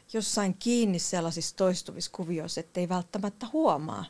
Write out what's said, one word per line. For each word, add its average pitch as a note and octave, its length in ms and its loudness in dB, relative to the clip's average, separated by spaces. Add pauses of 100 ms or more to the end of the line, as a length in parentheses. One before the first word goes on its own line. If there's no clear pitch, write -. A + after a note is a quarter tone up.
(140)
jossain G3+ 460 2
kiinni A#3 400 2
sellaisissa E3 560 -2
toistuvissa F#3 580 0
kuvioissa, E3 460 -4
ettei E3+ 300 -4
välttämättä G3 640 -4
huomaa, D#3 560 2